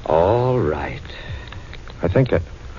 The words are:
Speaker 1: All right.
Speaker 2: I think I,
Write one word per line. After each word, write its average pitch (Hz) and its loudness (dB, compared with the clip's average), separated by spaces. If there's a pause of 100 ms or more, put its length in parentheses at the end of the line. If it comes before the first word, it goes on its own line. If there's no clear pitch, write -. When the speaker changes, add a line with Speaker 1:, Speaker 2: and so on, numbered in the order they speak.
Speaker 1:
All 117 4
right. 73 -2 (1000)
Speaker 2:
I 92 2
think 123 4
I, 87 4 (380)